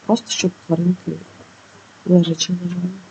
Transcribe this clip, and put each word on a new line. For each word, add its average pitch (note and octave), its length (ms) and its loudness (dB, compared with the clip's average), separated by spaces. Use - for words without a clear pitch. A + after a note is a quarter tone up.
просто - 240 0
щоб - 200 -2
тваринки F3 460 0
лежачи F3 460 2
лежали. F3+ 380 -4